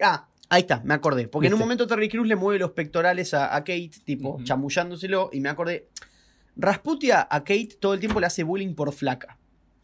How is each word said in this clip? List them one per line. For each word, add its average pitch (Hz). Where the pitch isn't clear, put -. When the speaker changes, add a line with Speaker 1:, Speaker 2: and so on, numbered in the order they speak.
Speaker 1:
ah, 160
ahí 180
está, 143
me 139
acordé. 143
Porque 151
en 196
un 220
Speaker 2:
¿Viste? 220
Speaker 1:
momento 240
Terry 214
Crews 226
le 220
mueve 196
los 180
pectorales 175
a, 139
a 147
Kate, 175
tipo, 135
Speaker 3:
Ujú. 120
Speaker 1:
chamullándoselo, 175
y 139
me 139
acordé. 165
Rasputia 247
a 147
Kate 214
todo 196
el 196
tiempo 214
le 170
hace 175
bullying 185
por 143
flaca. -